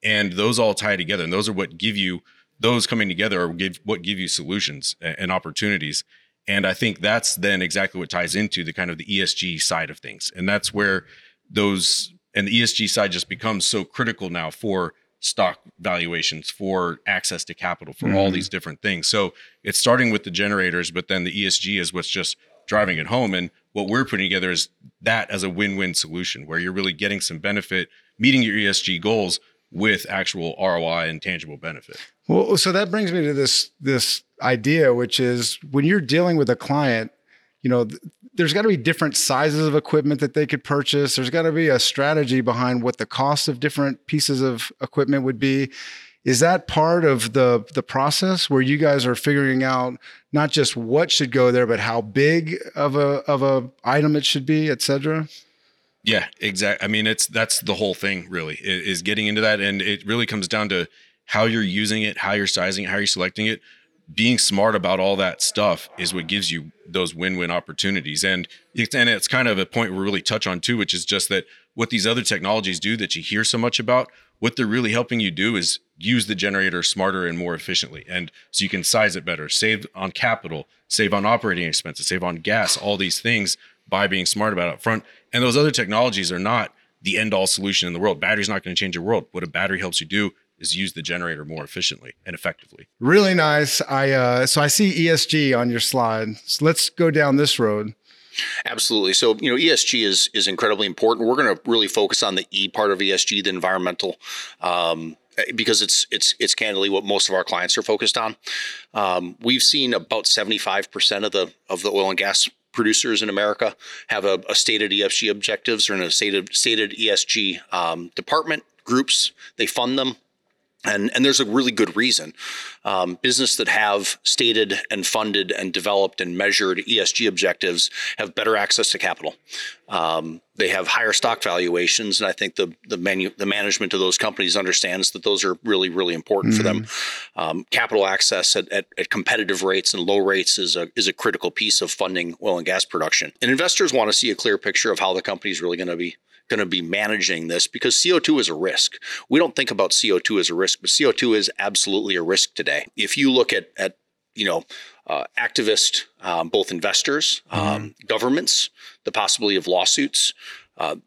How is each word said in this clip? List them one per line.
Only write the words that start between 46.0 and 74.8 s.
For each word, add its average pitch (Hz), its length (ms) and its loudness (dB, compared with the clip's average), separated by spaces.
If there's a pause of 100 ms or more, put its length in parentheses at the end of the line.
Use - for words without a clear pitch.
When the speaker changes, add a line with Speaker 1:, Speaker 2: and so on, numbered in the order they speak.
Speaker 2:
Is 131 180 4
that 170 260 4
part 165 380 2
of 120 280 2
the, 123 400 4
the 127 100 -2
process 156 640 0
where 135 120 4
you 135 160 2
guys 143 280 4
are 123 100 2
figuring 135 480 2
out 127 340 0 (340)
not 147 200 2
just - 240 2
what 127 360 2
should 135 200 0
go 123 200 6
there, 123 140 4
but 110 140 2
how 113 220 -2
big 156 560 2 (180)
of 143 200 0
a, 143 320 2
of 143 140 2
a 131 280 2 (140)
item 147 320 4
it 147 100 0
should 139 200 0
be, 156 240 2
et 135 120 -2
cetera? 151 460 0 (760)
Speaker 1:
Yeah, 107 240 0 (120)
exact-, 101 440 -2
I 98 40 0
mean, 107 200 0
it's, 110 180 0
that's - 360 -2
the 101 140 -2
whole 98 200 0
thing 95 340 -4
really, 80 340 -6
i-, 98 40 -8
is 90 340 -2
getting 104 260 0
into 107 140 0
that. 107 180 4
And 98 220 0
it 101 240 -4
really 113 200 0
comes 101 220 -4
down 107 220 -2
to 90 180 -2 (380)
how 107 200 2
you're 113 160 2
using 104 400 0
it, 107 160 -4
how 98 140 -2
you're 101 160 0
sizing 92 380 -2
it, 90 40 -6
how 98 80 -2
you're 104 80 -2
selecting 95 400 -2
it. 110 160 -2 (500)
Being 113 280 2
smart 104 360 2
about 92 240 0
all 98 180 2
that 95 240 0
stuff 101 560 0
is 90 160 -4
what 87 120 -4
gives 90 260 -2
you 80 200 -8 (160)
those 87 260 -2
win-win 87 380 -2
opportunities. 82 720 -2
And 92 240 0 (260)
it's, 117 220 -2
and 120 120 4
it's 110 200 0
kind 127 200 2
of 104 120 2
a 92 60 0
point 113 260 -2
we 92 80 -4
really 98 240 0
touch - 240 -2
on 90 120 -2
too, 120 180 -2
which 101 160 -2
is 90 120 -6
just - 240 0
that 95 160 0 (300)
what 117 160 -2
these 107 160 2
other 117 160 0
technologies 95 560 -2
do 104 180 -2
that 101 180 -4
you 85 60 -6
hear 104 220 -2
so 113 160 0
much 117 200 0
about, 123 300 0 (300)
what 120 160 0
they're 127 100 0
really 110 260 0